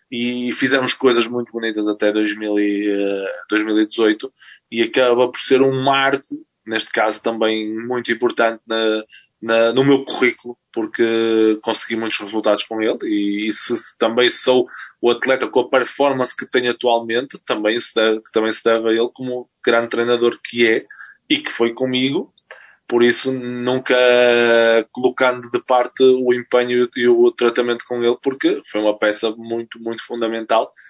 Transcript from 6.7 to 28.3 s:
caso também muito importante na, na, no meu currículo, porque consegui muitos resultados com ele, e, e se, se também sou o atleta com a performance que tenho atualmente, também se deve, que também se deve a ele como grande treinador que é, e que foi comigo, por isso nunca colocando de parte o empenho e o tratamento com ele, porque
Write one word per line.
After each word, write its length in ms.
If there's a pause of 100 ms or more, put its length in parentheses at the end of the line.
caso 300
também 520 (120)
muito 240
importante 560
na, 380 (380)
na, 300
no 120
meu 200
currículo, 520 (160)
porque 880
consegui 340
muitos 220
resultados 460
com 160
ele, 240
e, 440
e 40
se, 240
se 220
também 320
sou 360 (340)
o 100
atleta 380
com 120
a 80
performance 680
que 160
tenho 200
atualmente, 760
também 360
se 140
deve, 260
que 120
também 180
se 140
deve 240
a 40
ele 200
como 360 (160)
grande 240
treinador 540
que 240
é, 180 (440)
e 100
que 120
foi 240
comigo, 580 (560)
por 140
isso 280
nunca 640 (960)
colocando 580
de 120
parte 400
o 320
empenho 600
e 120
o 220
tratamento 560
com 160
ele, 200
porque 420